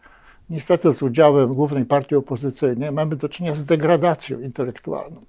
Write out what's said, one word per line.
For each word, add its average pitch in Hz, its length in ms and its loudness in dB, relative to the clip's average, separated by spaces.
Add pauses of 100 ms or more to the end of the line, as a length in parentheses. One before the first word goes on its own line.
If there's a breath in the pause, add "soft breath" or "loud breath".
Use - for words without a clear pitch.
(500 soft breath)
niestety 165 420 0
z - 100 -2
udziałem 139 520 4
głównej 139 320 0
partii 143 300 0
opozycyjnej, 135 760 -2
mamy 156 240 -2
do 143 140 -6
czynienia 165 260 -6
z 151 80 -6
degradacją 156 760 0
intelektualną 135 880 -8